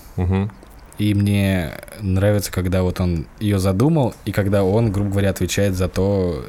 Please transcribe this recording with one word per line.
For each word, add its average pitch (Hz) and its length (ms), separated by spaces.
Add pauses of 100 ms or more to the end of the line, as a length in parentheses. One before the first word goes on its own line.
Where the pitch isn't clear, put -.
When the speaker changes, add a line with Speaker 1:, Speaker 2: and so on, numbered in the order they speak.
(160)
Speaker 1:
Мгм. 95 340 (480)
Speaker 2:
И 104 160
мне 98 580 (280)
нравится, 101 500
когда 92 320
вот 90 180
он 87 260 (120)
ее 104 200
задумал, 110 560 (100)
и 104 80
когда 98 320
он, 104 260
грубо 101 200
говоря, 98 200
отвечает 92 440
за 90 140
то, 92 600